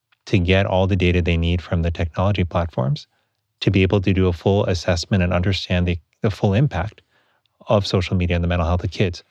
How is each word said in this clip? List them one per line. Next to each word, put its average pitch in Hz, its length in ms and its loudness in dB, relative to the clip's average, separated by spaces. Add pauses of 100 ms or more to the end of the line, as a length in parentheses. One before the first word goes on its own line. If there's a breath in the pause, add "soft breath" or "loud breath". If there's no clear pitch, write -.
(260)
to - 120 0
get 95 280 2
all 95 220 2
the 98 80 2
data 87 260 2
they 85 160 0
need 85 240 0
from 85 220 -4
the 82 80 -2
technology 92 520 -2
platforms 127 640 -4 (540)
to 113 100 0
be 98 120 4
able 95 180 2
to 98 100 0
do 92 160 2
a 90 60 0
full 101 320 0
assessment 90 580 0
and 90 80 0
understand 90 560 0
the, 85 100 -2 (240)
the 104 100 0
full 101 220 0
impact 107 480 -2 (680)
of 104 180 2
social 92 300 0
media 87 180 0
on 85 60 0
the 85 60 0
mental 85 200 0
health 90 160 0
of 85 80 -4
kids. 92 400 -4